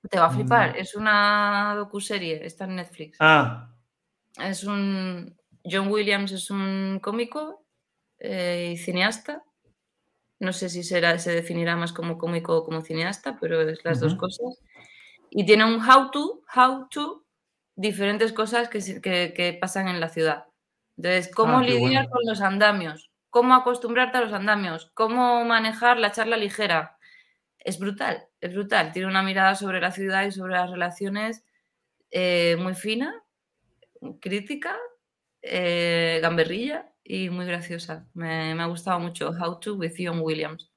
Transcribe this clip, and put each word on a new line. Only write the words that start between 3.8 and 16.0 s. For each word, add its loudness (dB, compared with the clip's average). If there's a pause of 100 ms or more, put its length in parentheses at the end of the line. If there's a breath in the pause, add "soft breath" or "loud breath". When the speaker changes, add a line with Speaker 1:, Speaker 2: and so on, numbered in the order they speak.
Speaker 1:
Es -6
un, -4 (280)
John -2
Williams 0
es -10
un -2
cómico, -6 (540)
eh, -4
y -8
cineasta, -2 (960)
no -4
sé -6
si -8
será, 2
se -2
definirá 0
más -4
como -6
cómico -2
o 2
como -6
cineasta, -6
pero 0
es -2
las 0
dos 2
Speaker 2:
Ujú. -4
Speaker 1:
cosas. -6 (720 soft breath)
Y 0
tiene 8
un 2
how 8